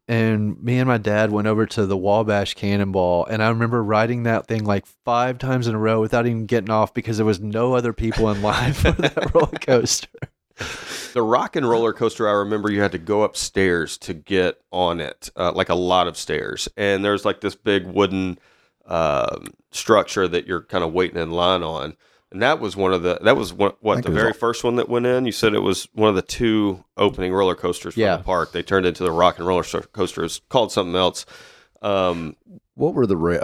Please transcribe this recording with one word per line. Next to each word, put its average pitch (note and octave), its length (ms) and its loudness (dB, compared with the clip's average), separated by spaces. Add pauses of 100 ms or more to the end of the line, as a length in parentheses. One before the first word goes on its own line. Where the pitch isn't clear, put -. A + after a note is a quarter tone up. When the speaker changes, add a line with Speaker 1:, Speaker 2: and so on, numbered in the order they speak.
Speaker 1:
and A2 540 0
me B2 180 0
and B2+ 80 2
my B2 100 2
dad G#2+ 340 2
went G#2 160 0
over A2 180 2
to G#2 200 -2
the G2 120 0
Wabash G2+ 580 0
Cannonball, F#2+ 680 0
and A2 180 -2
I A2 60 2
remember A#2 340 0
riding A2+ 400 0
that A2+ 240 0
thing, A2 180 -2
like, G2+ 200 0 (200)
five B2 320 0
times B2+ 300 -2
in A2+ 80 0
a A2 40 -2
row A2 220 2
without A#2 240 0
even A2+ 200 -2
getting G#2+ 260 0
off G#2+ 220 2
because A2+ 240 -4
there A2 80 2
was G#2 140 2
no A2 340 0
other A#2+ 200 0
people A2 360 0
in G2+ 120 -2
line A2 320 0
<laughs> - 0 -
for - 180 4
that - 420 -2
roller D#3+ 140 4 (120)
coaster. B2 480 0 (1080)
Speaker 2:
The B2 100 0
Rock B2 320 0
and C#3+ 120 0
Roller A#2 260 2
Coaster, A2+ 360 0
I G#2 40 4
remember G#2 380 0
you G2+ 100 2
had G2+ 120 2
to F#2 40 -6
go G2+ 260 0
upstairs F2+ 760 -2
to - 140 -10
get F2+ 460 -2 (120)
on F2 300 0
it, - 340 -10
uh, F2 180 0
like, F#2 160 -2
a F2 60 2
lot F2+ 320 2
of E2+ 100 -8
stairs. - 600 -6
And G2+ 260 0
there's, G2+ 220 0
like, G2+ 160 -2
this G2 140 -4
big G2 320 0
wooden, F#2+ 500 0 (480)
um, D2+ 600 -2 (240)
structure G2+ 560 2
that E2+ 200 -2
you're F2 140 -4
kinda F2 260 -2
waiting F2 300 0
in E2 140 -4
line F2 320 2
on. D#2 320 -8 (360)
And F#2+ 100 -6
that C#3+ 180 2
was F#2+ 160 -6
one F#2+ 180 2
of F2 100 0
the, F2 180 0
that A#2 160 4
was G2 160 -4
one, G2 180 0
Speaker 3:
I - 100 -20
Speaker 2:
what, G#2+ 140 2
Speaker 3:
think A#2+ 100 -4
Speaker 2:
the F2+ 60 0
Speaker 3:
it - 20 0
was D#2 80 2
Speaker 2:
very A2+ 120 2
Speaker 3:
all - 60 -10
Speaker 2:
first A#2 240 -2
one A#2+ 140 0
that A#2 120 -2
went A#2+ 160 0
in? B2+ 220 0
You A2 40 -2
said G#2+ 220 0
it G#2 60 2
was G2 340 -2
one A2 160 4
of G2+ 60 2
the F#2 80 0
two G#2+ 600 0 (140)
opening F#2+ 340 0
roller F#2 220 2
coasters F2+ 400 -6
for - 60 -4
Speaker 1:
Yeah. G2 180 2
Speaker 2:
the F2+ 60 -12
park. F2 300 -2
They F2 100 -6
turned F#2+ 240 2
into F2 160 -2
the F2 80 2
Rock E2+ 260 2
and E2 100 -8
Roller F2+ 160 2
Coaster. - 600 -6
It's - 260 -8
called A2+ 220 0
something F2+ 240 -2
else. F2+ 320 0 (560)
Um, F2+ 520 -2 (380)
Speaker 3:
What D3 220 -2
were B2+ 100 2
the F#2+ 120 0
ra-, E2+ 260 0